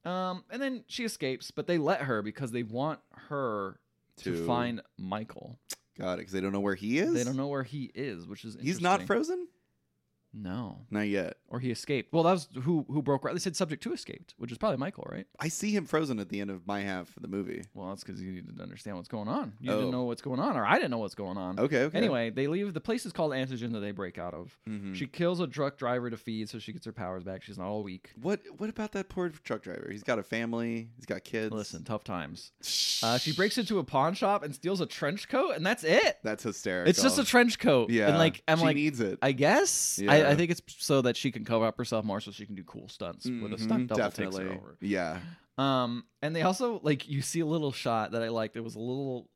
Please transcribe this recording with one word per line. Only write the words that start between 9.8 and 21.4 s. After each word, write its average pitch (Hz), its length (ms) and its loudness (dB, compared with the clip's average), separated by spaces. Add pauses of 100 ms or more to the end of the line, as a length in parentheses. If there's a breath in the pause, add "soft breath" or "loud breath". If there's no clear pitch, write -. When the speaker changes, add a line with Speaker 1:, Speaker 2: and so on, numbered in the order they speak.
Speaker 1:
No. 104 540 -8
Speaker 2:
Not 104 160 0
yet. 98 300 0 (120)
Speaker 1:
Or 123 120 -6
he 127 100 -2
escaped. 123 420 -4
Well, 160 120 4
that 175 80 8
was 170 160 0 (160)
who, 160 260 2
who 143 120 0
broke, 135 200 2 (100)
they 175 60 -2
said 175 160 -2
subject 156 300 -2
two 240 80 -4
escaped, - 440 -12
which 120 140 -8
is 117 80 -10
probably 185 200 0
Michael, 147 300 -6
right? - 200 -10 (100)
Speaker 2:
I - 80 -6
see 208 240 -2
him 202 160 2
frozen 147 320 2
at 95 100 -4
the 101 120 -2
end 98 100 -4
of 90 160 -8
my 101 140 -2
half 95 360 -4
of - 60 -14
the - 60 -10
movie. 95 340 -4 (100)
Speaker 1:
Well, 95 180 -10
that's 98 120 -10
'cause 92 180 -10
you 92 120 -8
needed - 240 -12
to 87 80 -12
understand 92 320 -10
what's 87 100 -10
going 107 220 -6
on. 165 320 -4
You - 100 -6
Speaker 2:
Oh. 107 60 2
Speaker 1:
didn't 104 160 0
know 127 100 -2
what's 117 200 -4
going 131 180 -4
on, 208 160 0
or 107 100 2
I 135 80 6
didn't 170 160 4
know 120 80 -2
what's 104 160 -4
going 95 240 -6
on. 95 220 -4